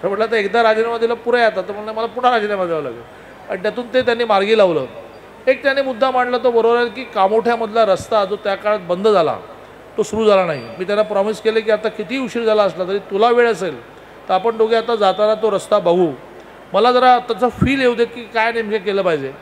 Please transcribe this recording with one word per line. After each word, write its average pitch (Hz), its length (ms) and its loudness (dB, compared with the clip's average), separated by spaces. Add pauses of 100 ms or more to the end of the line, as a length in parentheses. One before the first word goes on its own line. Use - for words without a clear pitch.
तर 170 40 -2
म्हटलं, 202 180 -2
"आता 226 120 -2
एकदा 208 260 0
राजीनामा 226 340 2
दिला 233 160 0
पुरा 240 300 0
येतात," 208 200 0
तर 185 80 -10
म्हणलं, 214 200 -10
"मला 220 140 -6
पुन्हा 247 260 0
राजीनामा 208 340 -2
द्यावा 165 160 -4
लागेल." 120 200 -10 (480)
आणि 190 120 -6
त्यातून 214 320 -4
ते 254 80 2
त्यांनी 233 220 0
मार्गी 214 340 2
लावलं. 170 280 4 (640)
एक 262 160 4
त्याने 277 180 0
मुद्दा 262 300 0
मांडला, 247 260 0
तो 240 140 2
बरोबर 233 260 2
आहे 240 80 0
की 240 180 -8
कामोठ्यामधला 226 840 0
रस्ता 202 400 0
जो 196 100 -6
त्या 202 200 -4
काळात 208 240 -2
बंद 180 280 -2
झाला, 160 300 2 (600)
तो 220 60 0
सुरू 220 220 -2
झाला 196 200 4
नाही. 151 160 -4 (180)
मी 185 60 -6
त्यांना 208 180 0
promise 208 380 -2
केलं 220 180 0
की 220 120 -2
आता 214 180 0
कितीही 220 320 -6
उशीर 233 220 -4
झाला 214 200 2
असला 180 240 -2
तरी 196 120 -4
तुला 202 300 0
वेळ 240 220 4
असेल 165 300 -6 (480)
तर 190 40 2
आपण 220 240 0
दोघे 220 180 2
आता 226 200 0
जाताना 214 400 2
तो 214 160 0
रस्ता 202 280 0
बघू, 175 280 2 (680)
मला 220 180 2
जरा 254 280 6
त्याचा 233 300 -2
feel 269 320 0
येऊ 240 140 2
दे 233 100 2
की 233 160 -14 (120)
काय 226 180 0
नेमके 220 260 -4
केलं 196 240 -2
पाहिजे. 151 300 -2 (100)